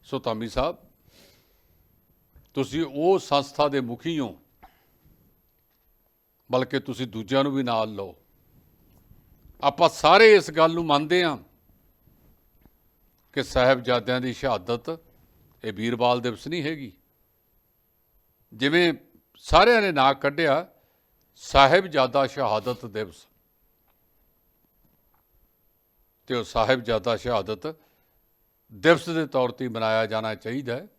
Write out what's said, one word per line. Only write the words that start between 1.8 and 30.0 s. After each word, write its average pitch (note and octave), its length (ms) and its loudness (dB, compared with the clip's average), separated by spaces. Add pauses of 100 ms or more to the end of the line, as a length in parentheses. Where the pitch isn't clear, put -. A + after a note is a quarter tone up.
ਤੁਸੀਂ C#3 300 -4
ਉਹ D#3 340 0
ਸੰਸਥਾ C#3+ 500 -2
ਦੇ C#3 120 -2
ਮੁਖੀ B2+ 380 -8
ਹੋ, G#2+ 180 -8 (2250)
ਬਲਕਿ B2+ 300 -2
ਤੁਸੀਂ A#2+ 260 -10
ਦੂਜਿਆਂ A2 380 -2
ਨੂੰ C#3+ 100 -2
ਵੀ C3+ 80 -2
ਨਾਲ A2+ 320 -4
ਲਓ। G2 200 -12 (1500)
ਆਪਾਂ C#3+ 260 2
ਸਾਰੇ G#3 460 6
ਇਸ E3+ 160 2
ਗੱਲ D#3+ 240 2
ਨੂੰ E3+ 120 -4
ਮੰਨਦੇ D#3 380 0
ਹਾਂ D3+ 120 -2 (2000)
ਕਿ C#3 60 -2
ਸਾਹਿਬਜ਼ਾਦਿਆਂ B2 760 0
ਦੀ B2+ 120 -6
ਸ਼ਹਾਦਤ A#2 560 -4 (760)
ਇਹ A2 80 -8
ਵੀਰਵਾਲ A#2+ 480 0
ਦਿਵਸ A2+ 280 -8
ਨਹੀਂ E3 140 -6
ਹੈਗੀ। C#3+ 300 -10 (1600)
ਜਿਵੇਂ D3+ 400 2 (520)
ਸਾਰਿਆਂ A3 380 6
ਨੇ F#3+ 100 0
ਨਾਂ C#3 220 4
ਕੱਢਿਆ C#3+ 520 -2 (760)
ਸਾਹਿਬਜ਼ਾਦਾ C#3 840 4
ਸ਼ਹਾਦਤ A#2 600 -4
ਦਿਵਸ, G#2 400 -12 (3000)
ਤੇ C3 60 -4
ਉਹ A#2 100 -4
ਸਾਹਿਬਜ਼ਾਦਾ A2+ 720 0
ਸ਼ਹਾਦਤ G#2+ 500 -4 (1040)
ਦਿਵਸ E3 360 2
ਦੇ D#3+ 180 -4
ਤੌਰ B2+ 260 0
ਤੇ B2+ 160 -6
ਮਨਾਇਆ A2 380 0